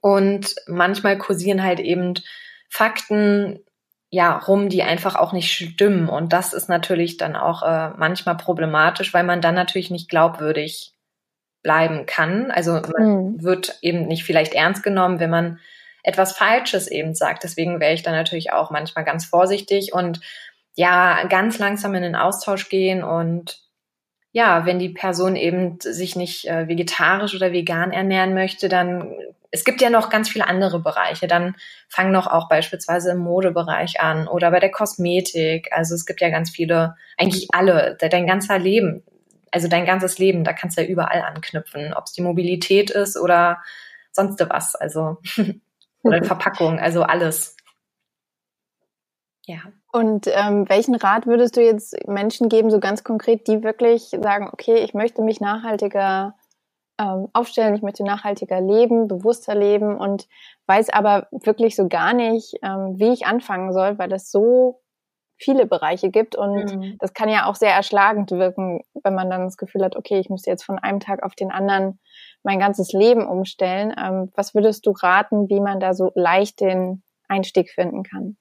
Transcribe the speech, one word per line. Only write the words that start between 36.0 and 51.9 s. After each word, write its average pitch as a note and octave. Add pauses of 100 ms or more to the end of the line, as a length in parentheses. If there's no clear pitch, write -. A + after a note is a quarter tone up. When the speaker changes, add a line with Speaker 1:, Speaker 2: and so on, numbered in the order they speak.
Speaker 1:
gibt -
ja E3+
ganz E3
viele, E3 (220)
eigentlich F#3
alle, F3+
de-, D#3+
dein F3+
ganzer G3
Leben, F#3 (480)
also E3+
dein E3+
ganzes F#3
Leben, F#3
da D#3+
kannst E3+
du E3+
ja -
überall F3
anknüpfen, D3+
ob's -
die F3+
Mobilität F3+
ist G3+
oder F3 (500)
sonst G3
was, -
also D#3 (200)
<laughs> -
oder E3+
Speaker 2:
<laughs> -
Speaker 1:
Verpackung, E3+
also E3+
alles. E3 (1900)
Ja. E3 (320)
Speaker 2:
Und, A3
ähm, G3+
welchen A3+
Rat A3
würdest A#3
du A#3+
jetzt A3